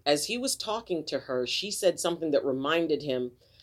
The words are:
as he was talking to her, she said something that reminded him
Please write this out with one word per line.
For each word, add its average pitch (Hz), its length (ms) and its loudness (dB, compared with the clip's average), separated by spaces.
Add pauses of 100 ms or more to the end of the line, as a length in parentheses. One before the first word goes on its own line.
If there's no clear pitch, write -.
as 147 200 4
he 233 120 -2
was 262 180 0
talking 208 480 -4
to 135 160 -2
her, 127 260 -2
she 196 240 -4
said 185 300 2
something 165 300 0
that 139 140 4
reminded 143 580 0
him 127 300 -2 (300)